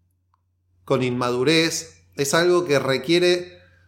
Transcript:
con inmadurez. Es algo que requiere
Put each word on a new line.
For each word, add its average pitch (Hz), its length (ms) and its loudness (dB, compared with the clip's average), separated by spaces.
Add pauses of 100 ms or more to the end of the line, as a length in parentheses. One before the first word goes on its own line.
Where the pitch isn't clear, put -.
(840)
con 131 180 -2
inmadurez. 127 1040 -2 (100)
Es 143 180 -2
algo 175 300 2
que 143 140 0
requiere 170 800 0 (300)